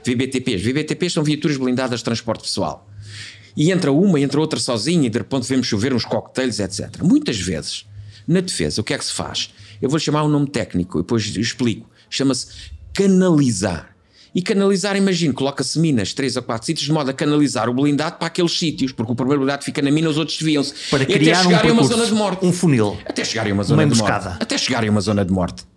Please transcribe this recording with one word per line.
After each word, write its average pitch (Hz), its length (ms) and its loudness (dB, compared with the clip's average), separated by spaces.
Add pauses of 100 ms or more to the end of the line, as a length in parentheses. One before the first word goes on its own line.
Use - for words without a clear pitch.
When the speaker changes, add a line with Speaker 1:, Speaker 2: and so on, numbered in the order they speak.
Speaker 1:
V 123 100 0
B 127 120 0
T 123 140 -4
Ps. 101 200 -2
V 120 120 0
B 151 100 0
T 151 120 -4
Ps 175 180 -2
são 160 100 0
viaturas 151 340 0
blindadas 123 440 -2
de - 20 -14
transporte 113 380 -4
pessoal. - 460 -6 (720)
E 156 140 4
entra 147 200 2
uma, 165 280 4
entra 139 200 0
outra 156 200 -2
sozinha 135 480 0
e - 20 0
de 107 80 -2
repente 120 300 -4
vemos 131 180 0
chover 117 260 0
uns 120 140 0
coquetéis, 120 540 -4
etcétera. 98 440 -6
Muitas 190 360 2
vezes, 85 480 -6 (400)
na 175 120 4
defesa, 107 400 -2
o 104 40 -4
que - 100 -4
é - 60 -2
que - 60 -8
se - 80 -6
faz? - 380 -6 (300)
Eu 135 80 0
vou 156 80 2
chamar 151 260 0
um 151 60 2
nome 143 180 2
técnico, 90 520 -2
depois 107 260 0 (100)
explico. 113 540 -2 (220)
Chama-se 135 340 0 (480)
canalizar. 147 960 2 (460)
E 180 80 0
canalizar, 196 520 2
imagino, 175 380 2
coloca-se 139 460 -2
minas 135 340 2
três 131 220 -2
ou 123 80 -4
quatro 117 240 -6
sítios 147 180 -4
de 147 60 -2
modo 147 180 0
a 135 40 -4
canalizar 147 540 0
o 120 60 0
blindado 147 440 0
para 165 100 -4
aqueles 170 320 0
sítios, 139 320 -2
porque 117 200 -4
o 120 40 -2
primeiro 135 260 0
blindado 139 240 -2
fica 147 160 -4
na 143 80 0
mina, 156 180 2
os 151 120 0
outros 151 180 -4
desviam-se. 151 340 0 (200)
Speaker 2:
Para 135 100 2
Speaker 1:
E 135 40 2
até - 80 0
Speaker 2:
criar 156 260 6
um 180 60 4
Speaker 1:
chegarem 175 260 6
a - 20 6
uma 226 80 6
Speaker 2:
percurso, - 160 4
Speaker 1:
zona 233 80 2
de 208 80 0
morte. 190 320 0
Speaker 2:
um 175 80 4
funil. 120 440 2 (100)
Speaker 1:
Até - 180 -4
chegarem 110 260 -2
a 98 40 2
uma 101 80 0
zona 147 180 4
Speaker 2:
Uma 151 100 6
Speaker 1:
de 113 60 4
morte. 107 140 2
Speaker 2:
emboscada. 95 280 -4
Speaker 1:
Até - 200 -4
chegarem 117 280 0
a 104 40 2
uma 107 100 4
zona 101 240 2
de 90 80 0
morte. 90 320 -2 (120)